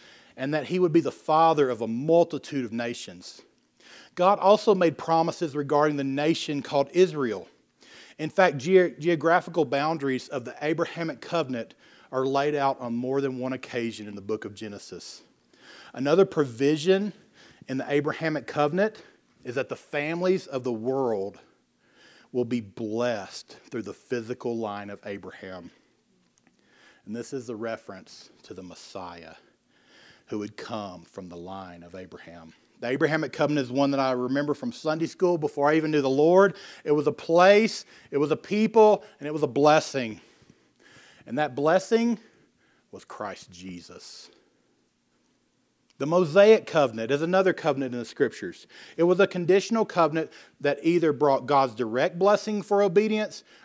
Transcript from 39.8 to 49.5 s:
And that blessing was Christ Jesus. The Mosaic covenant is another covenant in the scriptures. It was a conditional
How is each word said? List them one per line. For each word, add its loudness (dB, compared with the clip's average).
And -8
that -2
blessing 0
was -20
Christ -12
Jesus. -18
The -6
Mosaic 6
covenant 0
is -2
another 2
covenant -4
in -6
the -8
scriptures. -4
It 2
was 4
a 6
conditional 0